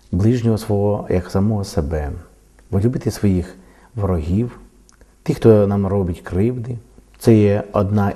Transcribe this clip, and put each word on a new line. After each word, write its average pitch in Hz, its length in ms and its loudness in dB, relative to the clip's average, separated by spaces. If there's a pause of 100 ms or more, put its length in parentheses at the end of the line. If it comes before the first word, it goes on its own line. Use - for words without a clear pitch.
(120)
ближнього 113 460 2
свого 104 520 -2
як 90 200 -2
самого 101 340 0
себе, 76 460 -4 (600)
полюбити 113 400 -2
своїх 92 440 -2 (400)
ворогів, 95 680 -2 (640)
тих, 139 140 -2
хто 107 300 6
нам 101 200 0
робить 92 340 -2
кривди. 117 580 -4 (400)
Це - 160 4
є 104 280 4 (100)
одна 101 440 0